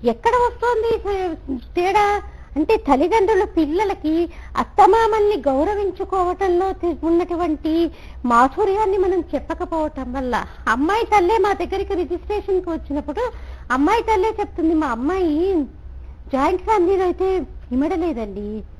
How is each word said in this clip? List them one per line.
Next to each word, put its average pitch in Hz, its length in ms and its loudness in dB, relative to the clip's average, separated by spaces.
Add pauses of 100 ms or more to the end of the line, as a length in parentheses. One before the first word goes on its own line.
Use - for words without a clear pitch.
ఎక్కడ 240 280 2
వస్తోంది 466 600 0
ఈ 370 640 -4
తేడా? 403 640 0 (340)
అంటే 320 200 2
తల్లిదండ్రులు 370 680 4
పిల్లలకి 330 840 0 (300)
అత్తమామల్ని 427 760 4 (120)
గౌరవించుకోవటంలో 370 1200 0
తి-, 339 320 -2
ఉన్నటువంటి 339 840 0 (340)
మాధుర్యాన్ని 381 760 2
మనం 370 260 0 (100)
చెప్పకపోవటం 302 760 -4
వల్ల. 247 320 -4 (240)
అమ్మాయి 320 360 2
తల్లే 415 340 4
మా 403 140 4
దగ్గరికి 381 420 -4
రిజిస్ట్రేషన్కి 359 760 -2
వచ్చినప్పుడు 320 640 -4 (400)
అమ్మాయి 359 300 4
తల్లే 440 260 2 (120)
చెప్తుంది, 349 340 0
"మా 302 120 2
అమ్మాయి 311 760 0 (680)
జాయింట్ 330 300 0
ఫ్యామిలీలో 381 420 2
అయితే 370 380 0 (300)
ఇమడలేదండి 226 920 -2 (160)